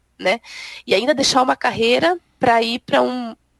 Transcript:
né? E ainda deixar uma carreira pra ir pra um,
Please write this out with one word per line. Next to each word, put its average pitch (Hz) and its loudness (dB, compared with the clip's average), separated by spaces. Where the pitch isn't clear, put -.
né? 190 -2
E - -2
ainda 233 2
deixar 262 2
uma 262 0
carreira 254 0
pra 233 4
ir 226 -4
pra 269 0
um, 247 -4